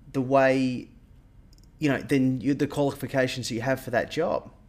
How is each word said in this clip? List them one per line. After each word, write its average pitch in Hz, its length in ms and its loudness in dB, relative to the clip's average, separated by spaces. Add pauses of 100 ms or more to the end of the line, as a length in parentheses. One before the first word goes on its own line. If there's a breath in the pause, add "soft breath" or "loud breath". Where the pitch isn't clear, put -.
(140)
the 135 80 0
way, 131 680 2 (880)
you 151 120 0
know, 127 100 2
than 131 420 2
you, 139 140 0
the 147 100 0
qualifications 135 840 -2
that 120 40 -6
you 113 80 -4
have 131 180 0
for 117 120 -10
that 113 180 0
job. 151 400 -2 (200)